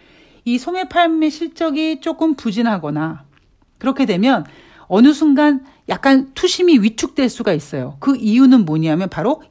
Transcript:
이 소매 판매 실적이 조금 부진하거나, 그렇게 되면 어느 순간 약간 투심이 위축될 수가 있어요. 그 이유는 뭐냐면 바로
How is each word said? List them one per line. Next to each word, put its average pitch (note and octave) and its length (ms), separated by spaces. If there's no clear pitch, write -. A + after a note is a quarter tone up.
이 A#3+ 120
소매 F4+ 280
판매 E4 440
실적이 D#4 680
조금 D#4+ 360
부진하거나, F3+ 880
그렇게 C4 260
되면 G3 400
어느 A#3 240
순간 D4 540
약간 C4+ 460
투심이 F4 440
위축될 A3 480
수가 G#3+ 240
있어요. D3 480
그 C4+ 160
이유는 A#3+ 480
뭐냐면 D#3+ 460
바로 A#3 420